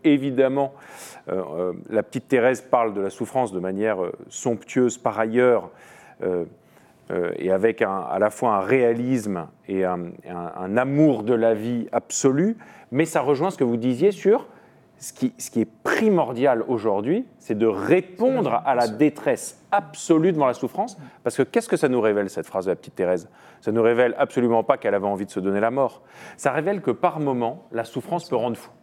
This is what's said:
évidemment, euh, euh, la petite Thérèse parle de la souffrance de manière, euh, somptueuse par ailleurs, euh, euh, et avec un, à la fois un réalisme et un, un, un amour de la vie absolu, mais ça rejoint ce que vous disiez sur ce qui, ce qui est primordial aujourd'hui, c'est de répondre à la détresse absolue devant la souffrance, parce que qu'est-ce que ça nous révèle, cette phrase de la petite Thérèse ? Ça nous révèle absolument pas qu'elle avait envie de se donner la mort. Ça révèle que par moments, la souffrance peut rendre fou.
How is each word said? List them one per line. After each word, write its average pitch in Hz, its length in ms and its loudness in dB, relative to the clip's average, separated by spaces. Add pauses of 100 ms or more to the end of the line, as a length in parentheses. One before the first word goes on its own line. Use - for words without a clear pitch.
évidemment, 135 680 2 (580)
euh, 95 120 -4 (120)
euh, 90 180 -4 (160)
la 107 140 -2
petite - 260 -8
Thérèse 123 320 2
parle 113 340 0
de 101 60 -4
la 98 100 -2
souffrance 117 420 -4
de 92 80 -4
manière, 95 420 -2
euh, - 100 -4 (160)
somptueuse 123 720 -2
par 107 200 -4
ailleurs, 113 520 2 (520)
euh, 87 220 -2 (680)
euh, 87 260 -4
et 92 140 -2
avec 110 320 2
un, 95 180 -2
à 80 180 -4
la 104 120 2
fois 117 220 -2
un 98 80 2
réalisme 117 840 0 (220)
et 95 160 0
un, 90 140 -2 (300)
un, 87 280 -10
un 95 200 -4
amour 135 460 2
de 120 120 2
la 113 200 4
vie 117 380 -4
absolu, 160 640 0 (340)
mais 139 140 2
ça 160 160 -2
rejoint 143 300 0
ce 190 80 -10
que 139 60 2
vous 120 120 2
disiez 127 360 2
sur 190 340 0 (520)
ce - 140 -16
qui, - 240 -4
ce - 140 -12
qui 117 100 -2
est 107 80 0 (140)
primordial 131 840 2
aujourd'hui, 113 580 0 (140)
c'est 107 180 -4
de 110 80 4
répondre 180 960 2
à 135 120 2
la 120 100 2
détresse 131 720 0 (140)
absolue 165 600 2
devant 151 140 2
la 123 80 2
souffrance, 190 420 -6 (280)
parce 123 120 -4
que 139 60 2
qu'est-ce 226 260 0
que 190 80 0
ça 156 120 2
nous 127 120 2
révèle, 104 300 2
cette - 160 -8
phrase 95 200 -4
de 95 40 0
la 85 60 0
petite - 180 -20
Thérèse ? 90 340 -2 (340)
Ça 110 100 -2
nous 113 100 2
révèle 117 340 4
absolument 117 460 2
pas 107 160 2
qu'elle 101 160 -2
avait 101 140 0
envie 101 180 -4
de - 60 -14
se 95 80 -6
donner 98 180 0
la 113 140 0
mort. 131 300 -2 (340)
Ça 139 160 -2
révèle 165 300 -2
que 123 100 -2
par 160 260 -2
moments, 127 540 -4
la 113 100 -4
souffrance 170 460 -8
peut 127 80 -2
rendre 117 200 -2
fou. - 140 -18 (120)